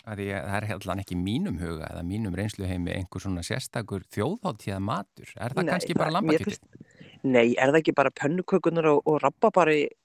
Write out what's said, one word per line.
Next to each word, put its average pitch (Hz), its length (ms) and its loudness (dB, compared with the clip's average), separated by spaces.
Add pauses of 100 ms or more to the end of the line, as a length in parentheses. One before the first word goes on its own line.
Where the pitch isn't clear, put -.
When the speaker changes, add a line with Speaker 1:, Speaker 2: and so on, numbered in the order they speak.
Speaker 1:
að 104 200 -8
því 101 80 -4
að 98 180 -4
það 101 120 -4
er 104 180 -4
allan 95 260 -6
ekki 90 140 -6
í 90 40 -2
mínum 113 380 -2
huga 82 320 -6
eða 85 140 -8
mínum 95 340 -4
reynsluheimi 92 560 -4
einhver 92 300 -8
svona 90 180 -4
sérstakur 107 640 -6
þjóðhátíðamatur. 110 1300 -6
Er 120 240 -6
það 165 80 0
Speaker 2:
Nei, 156 80 0
Speaker 1:
kannski 175 240 -2
bara 165 80 2
Speaker 2:
það, 156 80 -4
mér 170 60 0
Speaker 1:
lambakjötið? 160 260 2
Speaker 2:
finnst, - 760 -12
nei, 123 280 6
er 131 240 4
það 160 80 6
ekki 156 140 0
bara 135 180 4
pönnukökurnar 165 800 0
og, 143 120 6
og 151 180 2
rabarbari-, 156 680 4 (160)